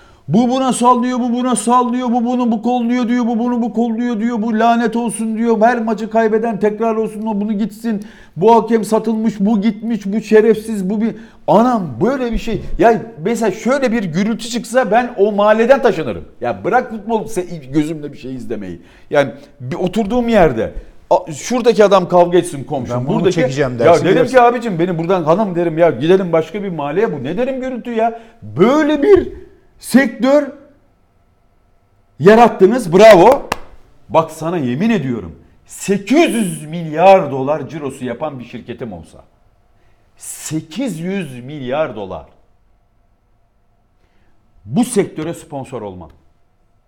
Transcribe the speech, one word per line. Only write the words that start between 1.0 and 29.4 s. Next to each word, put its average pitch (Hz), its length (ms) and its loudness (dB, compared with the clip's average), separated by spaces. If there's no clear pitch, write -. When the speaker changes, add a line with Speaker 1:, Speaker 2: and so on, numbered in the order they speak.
Speaker 1:
bu 240 140 -2
buna 247 220 -2
sallıyor, 247 560 0
bu 240 140 0
bunu 247 260 0
bu 220 100 -2
kolluyor 240 460 0
diyor, 240 200 0
bu 233 120 -2
bunu 240 220 -2
bu 240 120 -4
kolluyor 233 460 -2
diyor, 233 220 -2
bu 220 180 -2
lanet 233 360 2
olsun 220 420 -4
diyor, 226 240 2
her 240 200 2
maçı 220 280 -4
kaybeden 220 500 0
tekrar 214 360 0
olsun, 214 300 -6
o 208 160 -4
bunu 214 120 -2
gitsin, 214 520 -6
bu 220 200 6
hakem 220 280 2
satılmış, 220 560 -2
bu 202 220 0
gitmiş, 220 440 -4
bu 208 160 -4
şerefsiz, 214 680 2
bu 208 120 -2
bir, 226 140 -2
anam 214 400 2
böyle 247 300 -2
bir 214 60 -2
şey. 190 240 -6
Ya 226 240 4
mesela 214 280 -2
şöyle 262 400 -2
bir 226 120 -2
gürültü 196 460 -4
çıksa 226 420 -2
ben 240 260 0
o 202 140 2
mahalleden 214 500 4
taşınırım. 143 420 -2
Ya 110 220 -6
bırak 247 260 0
futbol 214 360 -6
se-, 165 460 -10
gözümle 151 420 -4
bir - 40 -20
şey 131 180 -12
izlemeyi. 101 460 -10
Yani 139 220 0
bir 127 160 -8
oturduğum 220 540 -2
yerde, 135 420 2
a-, - 220 0
şuradaki 220 540 2
adam 190 220 4
kavga 175 300 4
etsin 143 260 -2
komşum, 123 360 -6
Speaker 2:
Ben 131 80 -6
bunu 196 80 0
Speaker 1:
buradaki 190 200 0
Speaker 2:
çekeceğim 139 360 -2
Speaker 1:
ya 120 80 -6
Speaker 2:
dersin, 151 260 4
Speaker 1:
derim 180 100 4
Speaker 2:
gidersin. 165 200 2
Speaker 1:
ki 240 60 6
abicim 233 380 2
beni 175 180 -2
buradan 170 260 0
hanım 180 320 0
derim 170 220 -2
ya 170 120 4
gidelim 165 420 0
başka 165 320 -2
bir 202 60 -6
mahalleye 165 440 -4
bu 135 100 -8
ne 165 140 -6
derim 262 240 -2
gürültü 254 300 -8
ya. 226 280 -2
Böyle 277 600 2
bir 403 260 6